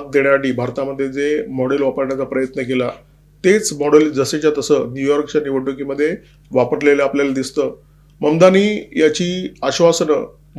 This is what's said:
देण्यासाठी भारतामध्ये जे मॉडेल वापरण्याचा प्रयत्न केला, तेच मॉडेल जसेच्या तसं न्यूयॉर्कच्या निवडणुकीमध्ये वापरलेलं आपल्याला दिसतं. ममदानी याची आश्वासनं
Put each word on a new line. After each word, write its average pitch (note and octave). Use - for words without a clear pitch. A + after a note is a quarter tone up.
देण्यासाठी C#3
भारतामध्ये C3+
जे C#3+
मॉडेल C3
वापरण्याचा C3+
प्रयत्न C3
केला, B2+
तेच G3+
मॉडेल D3
जसेच्या D3
तसं C3
न्यूयॉर्कच्या C#3+
निवडणुकीमध्ये C#3
वापरलेलं C#3+
आपल्याला C#3
दिसतं. C3
ममदानी F#3
याची F3
आश्वासनं D#3